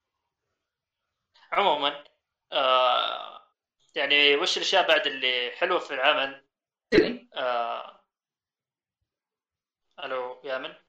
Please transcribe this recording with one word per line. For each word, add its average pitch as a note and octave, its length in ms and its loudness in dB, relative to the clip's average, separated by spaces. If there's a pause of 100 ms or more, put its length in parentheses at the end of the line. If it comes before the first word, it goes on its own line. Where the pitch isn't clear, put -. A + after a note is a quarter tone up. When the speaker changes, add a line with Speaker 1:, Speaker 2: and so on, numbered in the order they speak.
(1500)
Speaker 1:
عمومًا، D3 520 2 (480)
آه، B2+ 880 2 (540)
يعني C#3+ 400 4
وش F#3 220 0
الأشياء F3+ 300 2
بعد D3+ 200 2
اللي B2+ 440 -4
حلوة F3 280 -2
في - 140 -8
العمل؟ D3 520 -2 (480)
Speaker 2:
إيه؟ - 400 2
Speaker 1:
آه، B2 680 -6 (2000)
ألو، B2+ 400 -8
يامن؟ C#3 300 -8 (160)